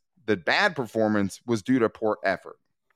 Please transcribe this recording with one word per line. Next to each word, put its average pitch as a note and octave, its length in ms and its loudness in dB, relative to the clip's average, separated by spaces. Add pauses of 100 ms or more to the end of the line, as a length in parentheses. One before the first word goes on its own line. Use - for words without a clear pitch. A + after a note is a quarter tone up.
(260)
the G#2 120 2
bad D#3+ 380 0
performance, G#2+ 680 0
was A#2 160 -2
due B2+ 180 2
to A2 100 2
poor G#2+ 340 -2
effort. - 340 -4 (380)